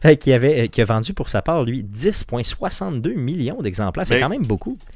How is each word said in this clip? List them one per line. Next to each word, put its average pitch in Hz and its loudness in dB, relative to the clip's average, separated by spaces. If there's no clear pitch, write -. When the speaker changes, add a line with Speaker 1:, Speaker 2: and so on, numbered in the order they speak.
Speaker 1:
Euh, 151 10
qui 135 2
avait, 127 4
euh, 117 2
qui - -2
a - 6
vendu 110 0
pour - -4
sa 101 0
part, 160 0
lui, 120 -4
dix 113 -2
point 120 -4
soixante-deux 185 -4
millions 156 -4
d'exemplaires. 110 -2
C'est 120 2
Speaker 2:
Mais 131 4
Speaker 1:
quand 131 2
même 220 -2
beaucoup. 123 -4